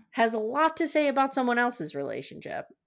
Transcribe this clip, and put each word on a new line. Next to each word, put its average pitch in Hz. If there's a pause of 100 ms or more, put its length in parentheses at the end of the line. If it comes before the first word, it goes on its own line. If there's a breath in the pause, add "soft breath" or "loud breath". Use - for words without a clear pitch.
(120)
has 226
a 233
lot 285
to 330
say 302
about 269
someone 240
else's 240
relationship. - (200)